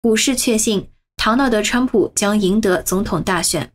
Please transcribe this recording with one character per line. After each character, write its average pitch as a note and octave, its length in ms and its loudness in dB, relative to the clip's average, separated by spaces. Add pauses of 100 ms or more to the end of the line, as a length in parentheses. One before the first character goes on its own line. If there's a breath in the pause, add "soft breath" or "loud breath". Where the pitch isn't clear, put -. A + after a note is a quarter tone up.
股 A3 160 2
市 B3+ 180 0
确 A#3+ 220 0
信 G#3+ 320 -2 (300)
唐 A3+ 180 0
纳 C4+ 140 2
德· G#3+ 120 2
川 A#3+ 220 0
普 B3 300 2
将 G#3 260 0
赢 G3 180 2
得 F#3 240 0
总 F#3+ 220 -2
统 F3+ 180 -2
大 F3+ 200 -2
选。 - 320 -4